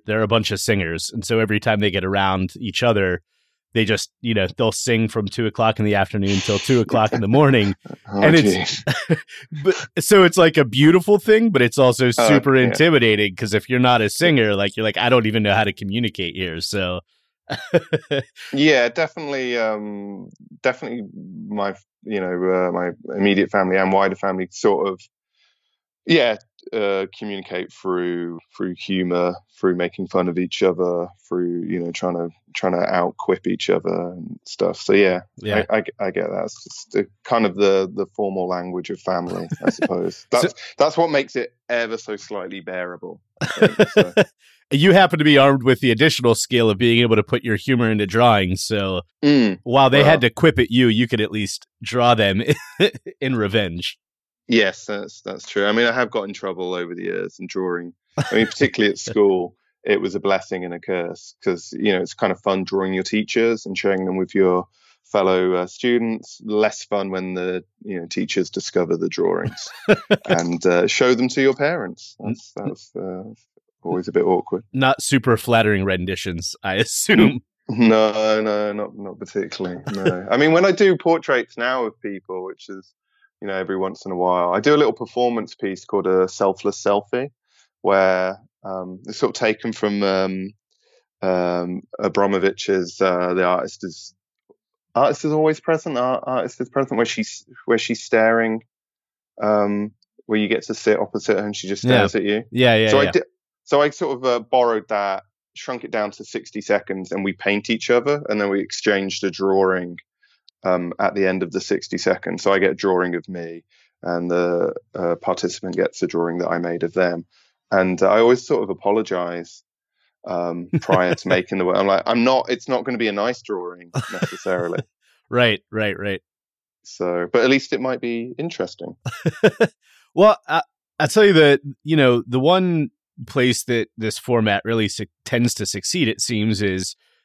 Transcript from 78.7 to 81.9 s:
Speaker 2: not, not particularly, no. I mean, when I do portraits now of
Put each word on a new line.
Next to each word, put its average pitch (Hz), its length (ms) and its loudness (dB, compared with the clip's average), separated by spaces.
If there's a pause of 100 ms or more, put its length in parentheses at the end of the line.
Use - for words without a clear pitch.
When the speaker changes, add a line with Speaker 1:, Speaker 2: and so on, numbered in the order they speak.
Speaker 2:
not, 104 220 -8
not 101 220 -14
particularly, 90 640 -8 (100)
no. 95 380 -2
I 113 80 4
mean, 151 140 4
when 175 140 6
I 196 60 6
do 190 260 6
portraits 156 600 0
now 123 280 0
of 107 140 -8